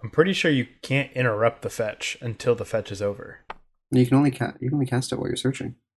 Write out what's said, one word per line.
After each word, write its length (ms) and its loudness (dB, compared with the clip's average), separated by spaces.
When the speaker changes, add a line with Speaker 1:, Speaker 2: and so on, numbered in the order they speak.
Speaker 1:
I'm 80 -12
pretty 220 4
sure 180 0
you 160 2
can't 320 -2
interrupt 480 0
the 80 -6
fetch 520 -6
until 340 0
the 100 -4
fetch 260 -4
is 100 -10
over. 380 -6
Speaker 2:
You 160 6
can 120 4
only 140 6
ca-, 280 -4
you 100 -6
can 60 0
only 100 0
cast 280 -2
it 40 -2
while 100 -4
you're 100 -4
searching. 380 -4